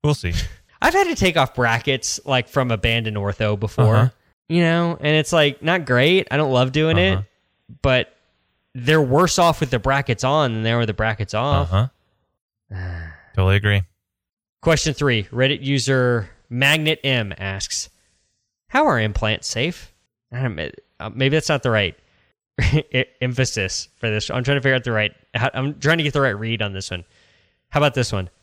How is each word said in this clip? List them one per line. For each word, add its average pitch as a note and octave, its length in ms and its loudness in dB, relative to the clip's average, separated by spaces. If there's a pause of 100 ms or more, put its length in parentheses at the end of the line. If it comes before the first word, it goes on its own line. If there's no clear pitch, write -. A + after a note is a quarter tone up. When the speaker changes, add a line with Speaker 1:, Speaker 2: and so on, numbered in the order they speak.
Speaker 1:
We'll D3 100 2
see. F2 200 -4 (240)
<laughs> - 240 -14
Speaker 2:
I've E4 120 2
had G4 120 4
to E4 100 -2
take F3+ 220 2
off - 180 0
brackets, A#2+ 720 0
like, C3 240 0
from B2+ 220 0
abandoned A2+ 440 0
ortho G#2 420 -2
before. A2 380 2
Speaker 1:
Uh-huh. B2 140 4 (400)
Speaker 2:
You E3+ 140 2
know, E3+ 360 0
and D3+ 160 2
it's, D#3 160 0
like, D3 320 2
not E3 220 0
great. C#3 440 4
I C3 60 -2
don't C#3+ 160 0
love C3 220 2
doing D#3 260 2
Speaker 1:
Uh-huh. F#3 220 2
Speaker 2:
it, G#2 40 -8 (560)
but B2+ 320 2 (640)
they're D3 260 2
worse D3+ 380 2
off E3+ 220 4
with D3 80 -2
the A#2+ 100 -2
brackets C3+ 460 -2
on C3+ 300 0
than A2 80 -4
they A2+ 100 0
are A#2+ 60 0
with A#2 80 0
the G#2+ 60 -4
brackets A2 400 -4
off. G#2+ 380 0
Speaker 1:
Uh-huh. G#2 160 2 (840)
Speaker 2:
<sighs> F2 640 -12
Speaker 1:
Totally F#2+ 200 4
agree. G2+ 260 2 (800)
Speaker 2:
Question D#3+ 320 2
three, A#2+ 380 0
Reddit C3 320 0
user B2+ 680 0 (220)
Magnet D3+ 520 0
M A#2 360 -2
asks, G2 500 -8 (760)
"How D4 180 2
are D3 140 2
implants G#2+ 480 -2
safe?" - 440 -6 (400)
I B2+ 120 -6
don't, G2+ 160 -4 (400)
uh, G#2 120 -10
maybe C3+ 240 0
that's D#3 140 -2
not C#3+ 140 -2
the B2 80 0
right G2+ 260 0 (640)
<laughs> - 140 2 (200)
e-, B2+ 120 0 (160)
emphasis B2 680 -4 (100)
for A2+ 140 -4
this. G#2+ 180 -4
I'm B2 140 -4
trying C#3 140 0
to B2+ 40 -2
figure C3+ 140 2
out B2 80 -4
the B2 80 -4
right, G#2+ 200 0 (220)
how, A#2+ 220 -2
I'm C3+ 240 -4
trying D#3+ 180 0
to D#3+ 60 -2
get D3 100 -2
the C#3+ 80 0
right A#2 160 0
read A2 240 -4
on G2+ 120 -4
this F#2+ 180 -10
one. F2 140 -10 (640)
How D3 100 -2
about C#3+ 160 2
this B2+ 160 -2
one? F#2+ 180 -4 (140)